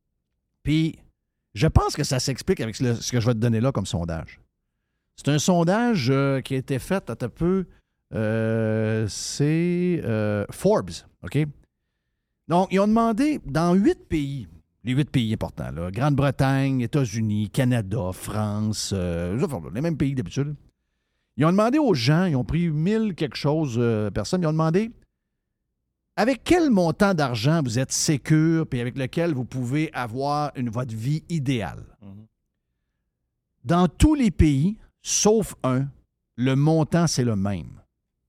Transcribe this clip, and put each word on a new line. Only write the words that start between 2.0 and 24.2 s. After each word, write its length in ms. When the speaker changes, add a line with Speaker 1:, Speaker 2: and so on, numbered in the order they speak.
Speaker 1:
ça 160
s'explique 420
avec 180
le, 160
ce 160
que 80
je 60
vais 80
te 60
donner 200
là 140
comme 120
sondage. 540
C'est 120
un 100
sondage, 680
euh, 320
qui 140
a 20
été 220
fait, 300
attends 160
un 40
peu, 360
euh, 960
c'est, 960
euh, 480
Forbes, 400
OK ? 140
Donc, 240
ils 80
ont 80
demandé 580
dans 280
huit 340
pays, 400
les 100
huit 160
pays 240
importants, 380
là, 200
Grande-Bretagne, 920
États-Unis, 680
Canada, 640
France, 840
euh, 420
les 80
mêmes 160
pays 180
d'habitude. 400
Ils 80
ont 60
demandé 280
aux 140
gens, 320
ils 100
ont 100
pris 240
mille 460
quelque 220
chose, 400
euh, 340
personnes, 320